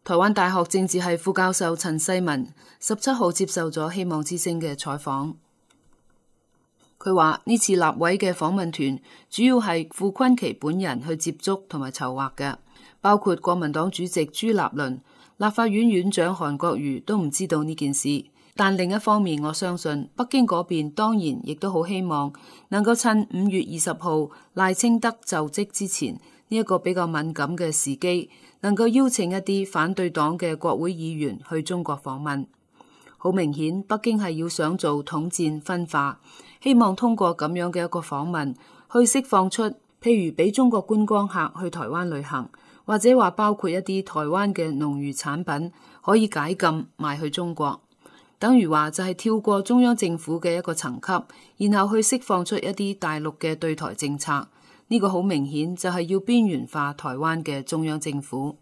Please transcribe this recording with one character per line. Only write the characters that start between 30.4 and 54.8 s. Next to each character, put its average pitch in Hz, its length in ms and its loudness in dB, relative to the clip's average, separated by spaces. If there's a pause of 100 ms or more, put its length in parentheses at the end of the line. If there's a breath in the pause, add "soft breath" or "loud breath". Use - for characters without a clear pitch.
國 156 180 0
會 170 160 -2
議 160 220 -6
員 147 260 -4 (100)
去 160 140 -2
中 175 180 -4
國 151 220 -4
訪 135 180 -8
問。 143 260 -4 (720 soft breath)
好 180 140 -2
明 175 220 0
顯， 156 300 -2
北 214 200 -2
京 220 160 2
係 190 120 -2
要 160 180 -4
想 165 280 -2
做 147 280 -2
統 160 240 -4
戰 156 320 -2
分 175 240 -4
化， 143 340 -2 (420 loud breath)
希 269 120 4
望 226 220 6
通 233 200 2
過 180 200 2
咁 151 160 -2
樣 175 200 -2
嘅 175 120 -2
一 175 40 -4
個 175 120 -4
訪 151 300 -6
問， 147 240 -4
去 - 640 2
釋 262 60 -2
放 190 240 2
出 226 140 -2 (380)
譬 226 240 4
如 156 100 -4
畀 180 160 4
中 254 180 4
國 214 160 0
觀 214 200 2
光 208 220 2
客 180 340 -4
去 180 80 -4
台 170 120 -10
灣 165 280 -4
旅 147 120 -4
行， 139 280 -8 (360 loud breath)
或 214 120 2
者 233 200 8
話 196 140 6
包 208 220 2
括 196 160 -2
一 170 80 0
啲 190 260 -2
台 156 180 -6
灣 185 320 0
嘅 165 240 -2
農 147 180 -2
漁 143 200 -6
產 151 280 -6
品 165 280 -4 (300 loud breath)
可 - 140 4
以 220 120 4
解 165 260 -4
禁 160 340 0 (100)
賣 147 220 -6
去 156 100 -4
中 170 240 -4
國， 147 280 -4 (580 soft breath)
等 247 180 6
於 214 80 6
話 151 240 2
就 170 140 -6
係 185 100 -4
跳 220 260 0
過 202 220 2
中 247 200 4
央 240 120 6
政 170 240 0
府 160 220 -4
嘅 170 180 0
一 180 40 -2
個 170 120 -6
層 131 280 -6
級， - 680 -4
然 202 200 4
後 208 80 0
去 220 60 6 (140)
釋 247 60 -2
放 180 240 0
出 208 100 -4
一 180 140 -4
啲 196 260 -4
大 156 240 -4
陸 151 180 -6
嘅 160 160 -2
對 156 220 -2
台 151 180 -8
政 143 240 -4
策。 143 300 -4 (440 soft breath)